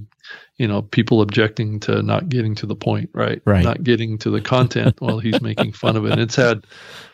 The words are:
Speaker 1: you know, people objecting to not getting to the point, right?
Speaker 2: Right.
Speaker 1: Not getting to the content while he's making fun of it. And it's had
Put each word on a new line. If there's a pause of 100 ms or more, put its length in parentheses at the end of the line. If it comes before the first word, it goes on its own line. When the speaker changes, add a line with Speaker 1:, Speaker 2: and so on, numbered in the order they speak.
(580)
Speaker 1:
you
know,
people
objecting
to
not
getting
to
the
point,
right?
Speaker 2:
Right.
Speaker 1:
Not
getting
to
the
content
while
he's
making
fun
of
it.
And
it's
had (500)